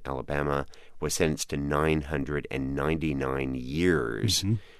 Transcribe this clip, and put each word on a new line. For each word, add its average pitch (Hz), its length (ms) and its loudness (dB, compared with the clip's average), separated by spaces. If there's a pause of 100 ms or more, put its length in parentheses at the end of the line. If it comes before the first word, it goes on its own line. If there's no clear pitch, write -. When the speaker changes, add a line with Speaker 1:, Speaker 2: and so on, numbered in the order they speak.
Speaker 1:
Alabama, 71 600 0 (340)
was 76 140 -2
sentenced 80 380 2
to 78 40 0
nine 73 460 2
hundred 71 500 -2
and 67 240 -2
ninety-nine 69 800 0
years 69 840 2
Speaker 2:
Mm-hmm. 101 160 2 (240)